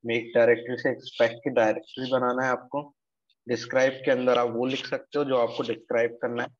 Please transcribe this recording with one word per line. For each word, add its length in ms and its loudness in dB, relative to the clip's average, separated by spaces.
make 280 -2
directory 420 4
से 140 -2
एक 100 -4
स्पेक 320 0
की 180 -6
directory 600 0
बनाना 340 0
है 60 0
आपको। 440 -6
describe 440 0
के 60 0
अंदर 280 4
आप 100 2
वो 180 -2
लिख 200 -4
सकते 320 -6
हो 60 0
जो 120 0
आपको 260 0
describe 600 -2
करना 200 -4
है 60 -6